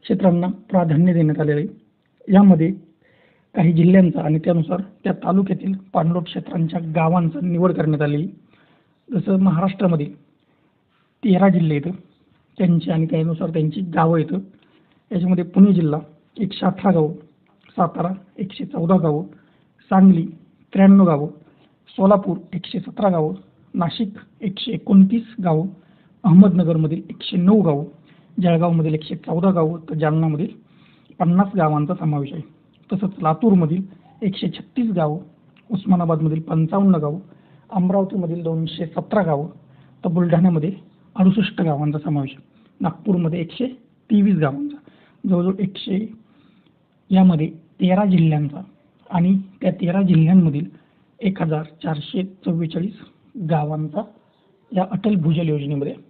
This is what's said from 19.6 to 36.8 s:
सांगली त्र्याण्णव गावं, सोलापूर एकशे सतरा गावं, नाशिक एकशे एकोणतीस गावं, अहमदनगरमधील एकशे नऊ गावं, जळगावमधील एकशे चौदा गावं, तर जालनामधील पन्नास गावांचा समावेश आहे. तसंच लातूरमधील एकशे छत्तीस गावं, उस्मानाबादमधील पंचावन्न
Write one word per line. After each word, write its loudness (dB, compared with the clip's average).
सांगली 6
त्र्याण्णव 8
गावं, 0
सोलापूर 2
एकशे -8
सतरा -4
गावं, -2
नाशिक -6
एकशे -8
एकोणतीस 4
गावं, 0
अहमदनगरमधील 4
एकशे -8
नऊ 4
गावं, 0
जळगावमधील 0
एकशे -8
चौदा -2
गावं, -2
तर -8
जालनामधील -2
पन्नास 2
गावांचा 0
समावेश -4
आहे. -12
तसंच -6
लातूरमधील 0
एकशे -4
छत्तीस -6
गावं, -2
उस्मानाबादमधील 0
पंचावन्न 2